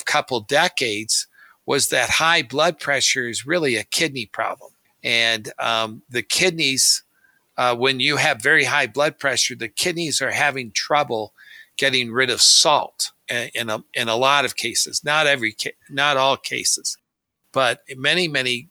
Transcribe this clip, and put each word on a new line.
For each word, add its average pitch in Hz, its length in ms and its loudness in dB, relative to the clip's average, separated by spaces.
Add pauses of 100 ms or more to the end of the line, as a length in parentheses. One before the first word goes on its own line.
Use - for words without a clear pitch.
couple 131 360 -2
decades 113 840 0 (380)
was 131 240 0
that 127 220 0
high 165 320 4
blood 147 360 0
pressure 131 500 0
is 110 180 -8
really 147 300 0
a 107 80 -4
kidney 135 420 -2
problem. - 460 -6 (300)
And, 117 560 0
um, 113 520 -2
the 120 120 -2
kidneys, 160 800 0 (540)
uh, 123 200 2
when 131 240 0
you 143 160 2
have 135 260 0
very 147 220 4
high 131 240 0
blood 147 300 -2
pressure, 127 360 -2
the 117 140 -8
kidneys 165 520 -2
are 123 120 -2
having 131 400 -2
trouble 127 640 -2 (420)
getting 127 340 0
rid 127 200 2
of 104 100 -2
salt - 720 2 (180)
i-, 120 240 -4
in 113 160 -4
a, 110 140 -4 (100)
in 120 140 -2
a 113 80 2
lot 135 280 4
of 120 120 -4
cases, - 480 -4
not 151 240 2
every 120 240 0
ca-, - 240 -8 (140)
not 143 260 2
all 135 200 4
cases, - 600 -4 (560)
but 127 340 0
in 131 140 -14
many, 165 260 2
many 131 440 -2